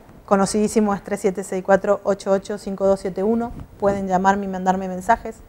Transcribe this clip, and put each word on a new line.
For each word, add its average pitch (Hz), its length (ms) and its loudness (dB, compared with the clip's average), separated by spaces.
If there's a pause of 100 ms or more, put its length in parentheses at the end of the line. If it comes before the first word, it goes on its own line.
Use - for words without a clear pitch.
(260)
conocidísimo, 208 680 2
es 185 100 -6
tres 202 160 -6
siete 190 240 -2
seis 185 220 -6
cuatro, 196 380 4
ocho 196 280 -2
ocho 196 260 -2
cinco 196 300 -2
dos 196 140 4
siete 190 220 -4
uno. 233 280 0 (280)
Pueden 196 280 0
llamarme 190 380 2
y - 20 -6
mandarme 185 400 -2
mensajes 185 500 -2 (120)